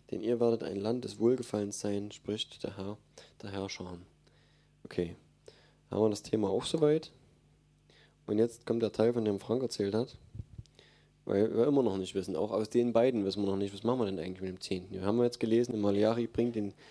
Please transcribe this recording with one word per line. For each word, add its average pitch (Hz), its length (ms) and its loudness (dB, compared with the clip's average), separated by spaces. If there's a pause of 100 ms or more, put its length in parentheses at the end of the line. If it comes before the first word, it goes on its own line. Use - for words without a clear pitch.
(100)
denn - 100 -6
ihr 117 200 0
werdet 117 240 2
ein 95 160 -6
Land 120 240 -2
des 104 140 -10
Wohlgefallens 107 600 0
sein, 104 300 -2
spricht - 540 -8
der 104 120 -8
Herr 98 220 -8 (420)
der 101 120 -10
Herrscher.“ 95 440 -8 (840)
Okay, 85 320 -4 (760)
haben 98 120 2
wir 110 80 6
das 101 120 -4
Thema 107 280 0
auch 107 140 0
soweit? 156 480 2 (1160)
Und 104 120 0
jetzt 120 280 0
kommt 117 160 0
der 107 80 2
Teil, 117 220 4
von 120 120 0
dem 104 140 0
Frank - 240 -2
erzählt 101 320 -2
hat. 120 220 -2 (1120)
Weil 104 260 4
wir 117 120 4
immer 139 160 4
noch 98 120 2
nicht 95 200 -4
wissen, 95 180 -2
auch 95 160 -2
aus 110 200 -2
den 120 220 2
beiden 117 320 4
wissen 98 200 -2
wir 98 80 2
noch 98 40 0
nicht, 98 160 -2
was 98 120 -8
machen 123 160 2
wir 110 60 0
denn 95 120 -2
eigentlich 92 220 -8
mit 92 100 -6
dem 92 100 -10
Zehnten. 95 320 -6
Wir 95 100 -8
haben 107 200 2
jetzt 120 160 0
gelesen, 117 340 2
in 110 80 -2
Malachi 107 460 2
bringt 120 300 -2
den 104 180 -4 (160)